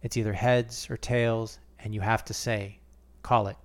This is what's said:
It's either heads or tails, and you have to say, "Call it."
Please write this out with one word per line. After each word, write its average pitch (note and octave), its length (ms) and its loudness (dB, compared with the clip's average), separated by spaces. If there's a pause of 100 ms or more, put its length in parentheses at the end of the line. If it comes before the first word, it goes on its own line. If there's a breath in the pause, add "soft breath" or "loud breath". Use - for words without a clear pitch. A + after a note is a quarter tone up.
It's - 140 -4
either G#2+ 160 0
heads A#2+ 580 2
or A#2+ 60 -4
tails, A#2 640 0 (200)
and G#2 140 -8
you G#2+ 60 -4
have A2 260 2
to - 80 -10
say, G2+ 460 -4 (420)
"Call A2 260 2
it." G2 180 -8